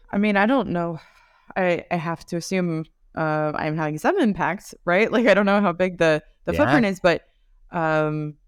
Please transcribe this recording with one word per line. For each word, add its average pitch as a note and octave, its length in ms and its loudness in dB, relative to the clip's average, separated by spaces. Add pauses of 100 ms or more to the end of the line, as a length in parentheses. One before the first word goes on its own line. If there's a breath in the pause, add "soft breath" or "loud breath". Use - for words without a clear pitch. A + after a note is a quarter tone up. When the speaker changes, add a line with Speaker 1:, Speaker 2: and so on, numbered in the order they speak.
(120)
Speaker 1:
I G3+ 80 -2
mean, G#3 180 0
I G3 80 2
don't A#3+ 240 0
know. E3+ 300 -4 (580 soft breath)
I, F3+ 320 0
I F3 60 -2
have E3 320 -6
to F3 100 -6
assume, E3 480 -4 (320)
uh, D#3 380 -2
I'm D#3 200 -4
having D#3 220 -4
some F4+ 220 0
impact, F3+ 560 -2 (100)
right? F3+ 260 2
Like, A3+ 140 2
I G#3 80 6
don't G3 140 4
know G3+ 140 4
how F#3 120 2
big F3+ 240 -2
the, D#3 240 2 (240)
the E3+ 80 -2
Speaker 2:
Yeah. E3+ 60 0
Speaker 1:
footprint C#4 260 4
is, G3 140 -2
but, E3+ 240 2 (480)
um, D#3 640 -2 (120)